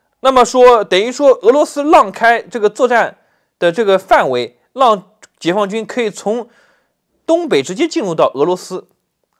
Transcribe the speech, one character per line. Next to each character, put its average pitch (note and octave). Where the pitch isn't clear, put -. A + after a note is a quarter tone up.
那 C4
么 B3+
说， B3
等 F#3
于 A3+
说 C#4
俄 A3
罗 D4
斯 C#4+
让 C#4+
开 A3+
这 -
个 G#3
作 B3
战 A3
的 F3
这 A3
个 G3
范 F#3+
围， B2
让 A#3
解 -
放 G3+
军 A3
可 -
以 A3+
从 G#3+
东 E4+
北 E3+
直 D3+
接 C4+
进 D#4+
入 F#3
到 D#3
俄 C3+
罗 F3
斯， F3+